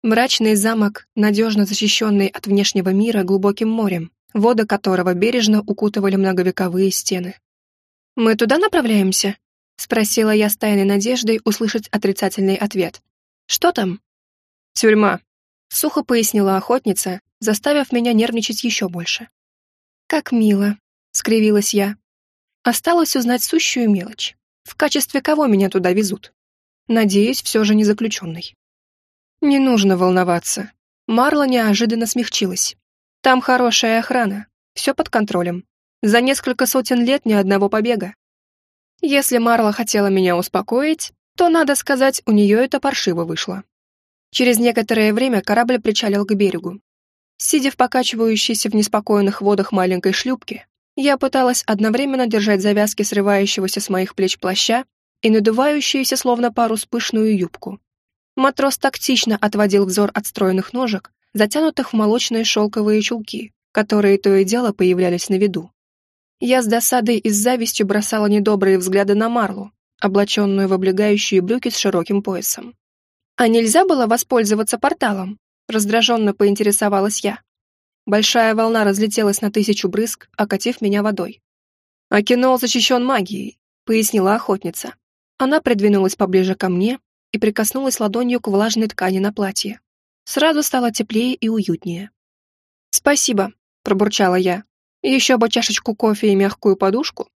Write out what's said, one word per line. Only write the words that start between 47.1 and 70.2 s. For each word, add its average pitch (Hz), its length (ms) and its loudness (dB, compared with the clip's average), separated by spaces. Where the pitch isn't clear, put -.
Сидя 277 320 0
в - 80 -8
покачивающейся 226 920 0
в 208 40 -4
неспокойных 208 680 0
водах 202 300 0
маленькой 185 420 0
шлюпке, - 520 -6
я 277 220 0
пыталась 262 500 0
одновременно 247 580 0
держать 208 360 0
завязки 208 420 0
срывающегося 196 800 -2
с - 80 -8
моих 185 260 -2
плеч 190 240 -2
плаща 226 460 -2
и - 80 2
надувающуюся, 262 840 0
словно 240 380 -2
парус, 226 320 -2
пышную 220 520 0
юбку. 185 420 -8
Матрос 269 420 0
тактично 247 600 -2
отводил 202 460 2
взор 202 280 0
от 208 120 -6
стройных 185 480 -2
ножек, 233 380 -4
затянутых 269 580 0
в - 40 -6
молочные 226 480 0
шёлковые 214 580 0
чулки, 220 520 -8
которые 208 460 2
то 196 180 2
и 196 80 4
дело 220 300 0
появлялись 180 560 0
на 202 60 0
виду. 185 360 -2
Я 254 200 2
с 226 60 -2
досадой 233 500 0
и 220 120 -2
с 208 60 0
завистью 226 520 0
бросала 208 380 -2
недобрые 202 520 2
взгляды 196 380 0
на 220 140 0
Марлу, 202 420 -4
облачённую 196 640 0